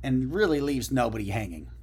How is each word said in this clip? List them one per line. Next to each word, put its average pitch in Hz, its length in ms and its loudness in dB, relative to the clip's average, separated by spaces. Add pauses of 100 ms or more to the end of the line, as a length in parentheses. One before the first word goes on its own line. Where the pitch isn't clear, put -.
and 131 320 0
really 175 260 4
leaves 135 300 0
nobody 113 400 0
hanging. 82 400 -6 (120)